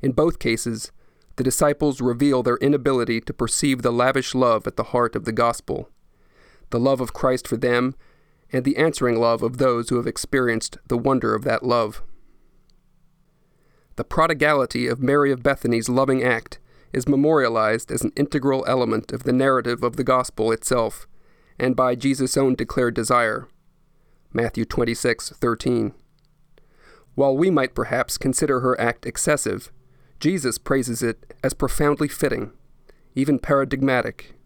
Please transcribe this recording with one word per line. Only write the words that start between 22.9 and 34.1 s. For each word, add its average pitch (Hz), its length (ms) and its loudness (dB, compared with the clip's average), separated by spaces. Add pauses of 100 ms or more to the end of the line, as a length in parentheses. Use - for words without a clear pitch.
desire. 117 560 0 (840)
Matthew 117 340 -2
twenty-six 117 680 -4
thirteen. 117 640 -2 (1200)
While 135 200 2
we 170 140 2
might 143 260 0
perhaps - 420 -4
consider 135 420 0
her 127 200 0
act 117 260 -2
excessive, - 680 -4 (480)
Jesus 147 380 0
praises 123 460 -2
it - 300 -4 (100)
as 131 100 0
profoundly 147 540 0
fitting, 101 440 -4 (640)
even 135 240 2
paradigmatic. 135 960 -2 (100)